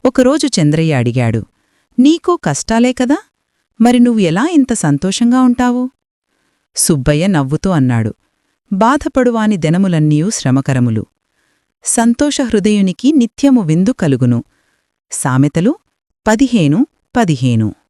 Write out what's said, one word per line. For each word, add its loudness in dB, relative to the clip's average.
ఒకరోజు 0
చంద్రయ్య 0
అడిగాడు, -2
"నీకూ 2
కష్టాలే -2
కదా? -2
మరి 4
నువ్వు 2
ఎలా 0
ఇంత 2
సంతోషంగా 0
ఉంటావు?" 0
సుబ్బయ్య -2
నవ్వుతూ -2
అన్నాడు, 0
"బాధపడువాని 0
దినములన్నీయూ 0
శ్రమకరములు. -2
సంతోష 0
హృదయునికి -2
నిత్యము 2
విందు 0
కలుగును." 0
సామెతలు 0
పదిహేను 2
పదిహేను. 0